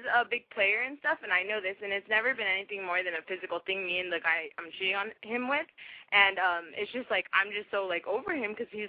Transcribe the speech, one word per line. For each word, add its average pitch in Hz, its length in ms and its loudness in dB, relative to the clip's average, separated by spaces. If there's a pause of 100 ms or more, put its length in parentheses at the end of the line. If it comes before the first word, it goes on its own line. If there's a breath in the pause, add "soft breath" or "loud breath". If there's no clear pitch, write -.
(160)
a 240 80 6
big 233 280 -4
player 214 360 2
and 277 120 -10
stuff, 302 220 0
and 208 120 -2
I 180 100 4
know 214 160 -2
this, 190 240 -2
and 202 80 -4
it's 196 160 -2
never 220 260 2
been 226 140 -4
anything 196 380 -2
more 180 180 0
than 170 160 -2
a - 80 -6
physical 180 400 -4
thing, 190 180 -2
me 180 140 -2
and 180 80 -4
the 170 160 -2
guy 165 240 2 (100)
I'm 165 220 -10
cheating 190 160 0
on 202 160 -2 (100)
him 240 280 -4
with. 294 180 0 (480 loud breath)
And, 196 240 6
um, 170 400 2
it's 208 140 -2
just, 247 180 -6
like, 190 240 2
I'm 196 160 4
just 202 200 -4
so, 202 120 0
like, 175 240 -2
over 262 240 -2
him 220 240 -2
'cause 233 160 -6
he's, 208 180 -6